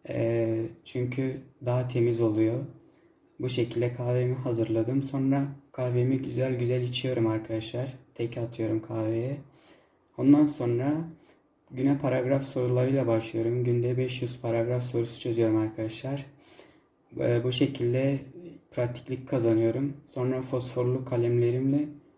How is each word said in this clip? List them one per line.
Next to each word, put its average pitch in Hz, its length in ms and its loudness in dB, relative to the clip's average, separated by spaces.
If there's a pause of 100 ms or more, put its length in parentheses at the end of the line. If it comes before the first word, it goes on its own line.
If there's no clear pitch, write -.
Ee, 113 540 0 (220)
çünkü 131 520 -4 (280)
daha 123 220 0
temiz 117 340 2
oluyor. 113 440 2 (760)
Bu 120 80 -2
şekilde 120 440 0
kahvemi 123 420 0
hazırladım. 117 680 0
Sonra 139 440 0 (260)
kahvemi 127 460 0
güzel 127 400 -2
güzel 123 240 0
içiyorum 123 440 0
arkadaşlar. 113 680 -4 (200)
Tek 120 240 -6
atıyorum 113 440 -2
kahveye. 113 540 -2 (800)
Ondan 147 300 8
sonra 127 480 0 (760)
güne 135 280 2
paragraf 131 460 2
sorularıyla 127 640 2
başlıyorum. 113 580 0
Günde 120 320 2
beş 127 260 -2
yüz - 180 -6
paragraf 120 420 0
sorusu - 380 -4
çözüyorum 113 360 2
arkadaşlar. 113 680 -4 (960)
Ee, 120 240 2
bu 123 80 2
şekilde 135 680 2 (520)
pratiklik 123 580 -4
kazanıyorum. 117 680 2 (100)
Sonra 131 360 -2
fosforlu 127 640 -2
kalemlerimle 123 840 2 (300)